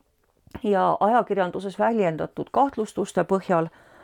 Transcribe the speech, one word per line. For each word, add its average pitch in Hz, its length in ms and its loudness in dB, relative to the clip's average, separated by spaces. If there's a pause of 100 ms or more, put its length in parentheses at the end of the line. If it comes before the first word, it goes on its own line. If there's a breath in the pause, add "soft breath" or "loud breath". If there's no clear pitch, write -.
(640)
ja 190 360 2
ajakirjanduses 196 800 0
väljendatud 185 720 -2
kahtlustuste 214 720 -2
põhjal, 170 460 0 (340 soft breath)